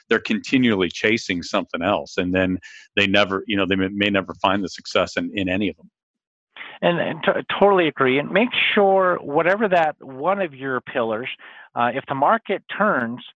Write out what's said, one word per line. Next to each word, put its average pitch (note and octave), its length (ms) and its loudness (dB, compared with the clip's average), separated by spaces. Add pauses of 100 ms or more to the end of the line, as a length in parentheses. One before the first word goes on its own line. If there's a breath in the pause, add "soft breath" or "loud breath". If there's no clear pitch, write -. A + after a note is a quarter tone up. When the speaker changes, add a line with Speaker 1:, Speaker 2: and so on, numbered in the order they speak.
Speaker 1:
they're A2+ 100 4
continually A2 720 2
chasing G#2 540 -2
something F2 400 -4
else. E2 340 -2
And F2+ 160 -2
then F#2 240 2 (380 loud breath)
they G2+ 100 4
never, G2 400 2
you G#2+ 100 -4
know, F#2+ 120 0
they F#2+ 80 0
may, F#2+ 140 0
may G2+ 200 0
never F#2+ 320 0
find G2 220 2
the E2+ 60 -4
success - 480 -4
in, F2 180 -4
in G2 120 -4
any F#2+ 220 -2
of - 80 -8
them. - 140 -20 (880 loud breath)
Speaker 2:
And, F3 180 2
and - 240 -6
t-, - 360 -2
totally G3 280 6
agree. C3+ 300 2
And D3 140 -2
make G#3+ 180 2 (240)
sure F#3+ 480 4
whatever E3+ 460 0
that E3 360 2
one D#3 380 -4
of D3+ 140 -6
your C3 260 -4
pillars, A#2 480 -4 (460 loud breath)
uh, A#2+ 180 0
if C3+ 140 -6
the C#3+ 80 -4
market F3+ 480 0 (120)
turns, B2 480 0 (120)